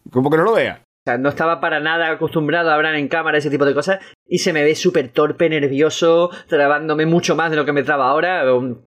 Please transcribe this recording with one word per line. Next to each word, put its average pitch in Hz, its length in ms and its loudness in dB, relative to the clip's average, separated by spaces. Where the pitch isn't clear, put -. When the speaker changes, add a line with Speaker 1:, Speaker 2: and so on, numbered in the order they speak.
Speaker 1:
¿Cómo 131 180 0
que 151 80 2
no 160 60 4
lo 220 120 2
vea? 120 280 -2
Speaker 2:
O - 260 -18
sea, 123 100 0
no 131 100 0
estaba 165 320 -2
para 160 180 -2
nada 160 320 -2
acostumbrado 160 600 -2
a 151 40 4
hablar 156 220 0
en 147 100 -2
cámara, 160 320 0
ese 147 100 -2
tipo 143 160 0
de 139 100 2
cosas, 185 260 -2
y 180 120 -2
se 180 140 -2
me 151 120 0
ve 151 100 4
súper 165 320 0
torpe, 151 420 0
nervioso, 156 800 2
trabándome 151 580 0
mucho 170 300 0
más 160 160 -2
de 156 40 -2
lo 147 80 0
que 143 80 -2
me 143 120 0
traba 135 240 0
ahora. 156 440 0
Un 123 320 -2